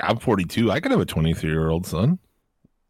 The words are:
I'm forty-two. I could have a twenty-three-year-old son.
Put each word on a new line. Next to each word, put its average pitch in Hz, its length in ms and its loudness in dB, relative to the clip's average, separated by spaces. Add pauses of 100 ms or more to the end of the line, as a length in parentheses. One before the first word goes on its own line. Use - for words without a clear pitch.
I'm 107 140 0
forty-two. 107 520 0
I 104 80 2
could 269 140 -2
have 220 80 2
a - 40 2
twenty-three-year-old 80 800 -2
son. 123 360 0 (680)